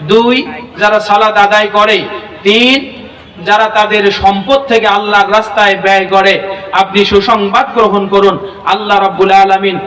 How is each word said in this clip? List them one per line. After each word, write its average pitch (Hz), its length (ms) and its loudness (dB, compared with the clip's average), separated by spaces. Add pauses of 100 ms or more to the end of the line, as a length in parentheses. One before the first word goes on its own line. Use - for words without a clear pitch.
দুই, 240 480 0 (260)
যারা 214 220 2
সালাত 208 380 2
আদায় 208 300 2
করে। 208 360 0 (400)
তিন, 240 640 0 (360)
যারা 214 260 0
তাদের 208 420 0
সম্পদ 196 540 0
থেকে 226 220 0
আল্লাহর 202 440 0
রাস্তায় 214 460 0
ব্যয় 190 280 0
করে। 190 520 0 (140)
আপনি 196 340 0
সুসংবাদ 208 680 0
গ্রহণ 202 340 0
করুন, 196 580 0
আল্লাহ 208 340 0
রাব্বুল 190 320 0
আলামিন 196 560 2